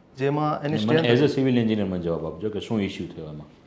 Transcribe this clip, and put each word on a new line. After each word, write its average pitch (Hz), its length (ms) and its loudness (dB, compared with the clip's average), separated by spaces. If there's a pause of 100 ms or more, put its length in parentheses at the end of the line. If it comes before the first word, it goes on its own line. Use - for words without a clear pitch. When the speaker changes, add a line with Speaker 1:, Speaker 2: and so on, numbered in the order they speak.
(180)
Speaker 1:
જેમાં 151 440 0
એની 143 240 -2
Speaker 2:
મને 156 120 4
Speaker 1:
સ્ટ્રેન્થ 123 240 4
Speaker 2:
as 147 60 6
a 143 60 0
civil 131 220 4
engineer 110 260 2
મને 95 160 -2
જવાબ 82 280 -4
આપજો 85 240 -6
કે 101 100 -6
શું 110 200 -2
ઇસ્યુ 95 260 -4
થયો 82 180 -14
એમાં? 76 220 -14 (200)